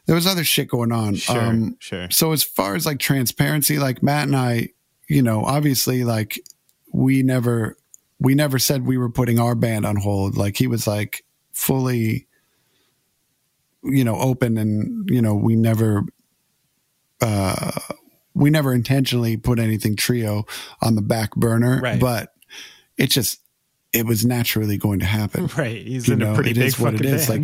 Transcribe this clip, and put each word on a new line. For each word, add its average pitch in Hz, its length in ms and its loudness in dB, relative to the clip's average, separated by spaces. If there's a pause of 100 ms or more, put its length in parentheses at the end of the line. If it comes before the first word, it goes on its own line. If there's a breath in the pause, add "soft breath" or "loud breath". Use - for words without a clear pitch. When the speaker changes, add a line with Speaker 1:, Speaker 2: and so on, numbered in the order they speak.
Speaker 1:
there 160 100 2
was 170 120 0
other 180 160 -2
shit 135 240 -2
going 117 240 -2
on. 110 240 0
Speaker 2:
Sure, 120 260 -2
Speaker 1:
Um, 113 380 0
Speaker 2:
sure. 90 320 -10
Speaker 1:
so 160 200 2
as 147 120 0
far - 320 -2
as, 160 100 -4
like, 147 140 -4
transparency, 143 800 0
like, 131 240 -2
Matt 143 240 2
and 139 80 0
I, 123 340 0 (380)
you 143 160 2
know, 110 200 0
obviously, 131 600 0
like, 110 360 -2 (540)
we 131 300 4
never, 120 520 0 (440)
we 131 140 4
never 143 260 2
said 131 260 0
we 127 120 0
were 123 120 0
putting 120 300 2
our 120 160 2
band 113 300 0
on 104 120 0
hold. 98 400 0
Like, 101 200 -2
he 131 100 2
was, 117 200 -2
like, 104 380 -4 (260)
fully, 123 760 -2 (1600)
you 135 220 2
know, 110 120 0
open, 123 400 0
and, 110 520 -2
you 123 120 2
know, 110 140 2
we 113 200 2
never, 110 480 2 (1160)
uh, 101 500 0 (600)
we 143 160 2
never 147 240 2
intentionally 123 640 0
put 117 220 0
anything 110 360 0
trio 110 500 -2 (360 loud breath)
on 113 140 4
the 107 60 2
back 110 340 -2
burner, 120 460 2
Speaker 2:
Right. 123 180 0
Speaker 1:
but 120 340 0 (640 loud breath)
it 135 120 2
just, - 300 0 (540)
it 113 120 -2
was 113 200 0
naturally 110 520 0
going 101 220 -2
to 92 60 -2
happen. 107 480 -2
Speaker 2:
<laughs> - 40 -14
Right. 113 280 -6
He's 120 220 -8
Speaker 1:
You 117 80 4
Speaker 2:
in 107 60 0
a 107 40 0
Speaker 1:
know, 107 100 0
Speaker 2:
pretty - 160 2
Speaker 1:
it 113 40 -2
Speaker 2:
big 123 100 2
Speaker 1:
is 135 140 0
what 113 160 0
it - 20 -2
Speaker 2:
fucking 139 160 0
Speaker 1:
is. 151 140 0
Speaker 2:
band. 110 160 0